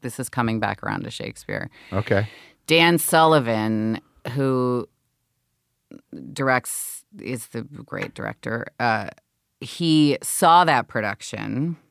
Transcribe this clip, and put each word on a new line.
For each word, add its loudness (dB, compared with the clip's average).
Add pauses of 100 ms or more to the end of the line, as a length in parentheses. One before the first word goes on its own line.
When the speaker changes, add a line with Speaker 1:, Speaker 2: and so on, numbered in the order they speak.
Speaker 1:
This -10
is -6
coming -2
back -4
around -4
to -10
Shakespeare. -10 (240)
Speaker 2:
Okay. 0 (400)
Speaker 1:
Dan 6
Sullivan, 2 (340)
who 0 (1400)
directs, -2 (160)
is -10
the -10
great -12
director, -8 (140)
uh, 0 (520)
he 2
saw 6
that 2
production, -6 (140)